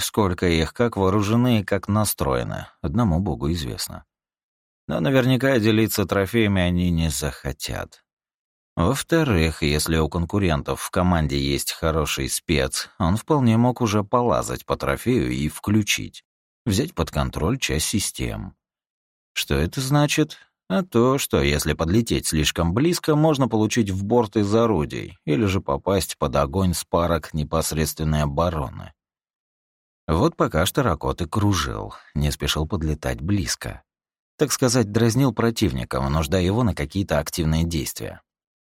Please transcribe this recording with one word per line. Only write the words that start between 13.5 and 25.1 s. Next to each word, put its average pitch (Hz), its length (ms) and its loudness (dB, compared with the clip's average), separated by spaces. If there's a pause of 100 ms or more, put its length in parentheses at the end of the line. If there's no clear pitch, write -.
мог 120 240 2
уже 107 220 2
полазать 87 640 0
по 69 120 -2
трофею 69 520 0
и 69 200 -2
включить, - 760 -2 (420)
взять 117 300 -2
под 80 160 -2
контроль 76 480 -2
часть 73 280 -2
систем. - 680 -6 (760)
Что - 220 -4
это 143 260 -2
значит? 147 560 2 (320)
А 190 140 0
то, 131 340 2
что 98 240 0
если 73 320 2
подлететь 82 540 0
слишком 82 460 0
близко, 156 440 0
можно 147 320 4
получить 107 400 2
в 95 160 -4
борт 113 320 2
из 101 180 2
орудий 87 720 0